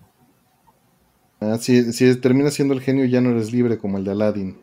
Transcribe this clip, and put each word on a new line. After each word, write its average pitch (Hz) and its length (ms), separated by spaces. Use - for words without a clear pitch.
Ah, 107 200
si, 120 340
si 127 260
terminas 135 360
siendo 139 180
el 131 80
genio, 135 240
ya 123 160
no 123 80
eres 113 240
libre 120 240
como 98 220
el 95 40
de 98 80
Aladdin, 104 520